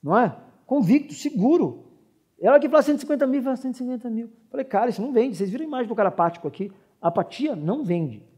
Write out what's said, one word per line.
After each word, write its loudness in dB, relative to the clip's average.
Não -2
é? 2
Convicto, 2
seguro. 0
Ela 6
que 0
fala 4
cento 0
e -6
cinquenta -2
mil, 0
fala -2
cento -8
e -20
cinquenta -8
mil. -6
Falei, -4
"Cara, 0
isso -4
não -4
vende." 2
Vocês -2
viram -6
a -8
imagem -4
do -6
cara 4
apático 0
aqui? -8
Apatia -2
não -4
vende. -4